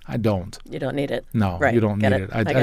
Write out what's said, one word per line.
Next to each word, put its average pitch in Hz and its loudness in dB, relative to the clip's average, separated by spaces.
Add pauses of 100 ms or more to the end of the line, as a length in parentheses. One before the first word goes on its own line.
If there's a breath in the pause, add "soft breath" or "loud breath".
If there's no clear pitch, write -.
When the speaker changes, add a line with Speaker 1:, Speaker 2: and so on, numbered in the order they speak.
Speaker 1:
I 131 -6
don't. 101 -2 (120)
Speaker 2:
You 143 -8
don't 131 -4
need 139 -2
it. 120 -4
Speaker 1:
No, 98 2
Speaker 2:
Right. 131 2
Speaker 1:
you 117 6
don't 104 2
Speaker 2:
Get 104 4
Speaker 1:
need 98 2
Speaker 2:
it. - -4
Speaker 1:
it. 95 -8
I, - -2
Speaker 2:
I 113 0
Speaker 1:
I - 2
Speaker 2:
get 131 2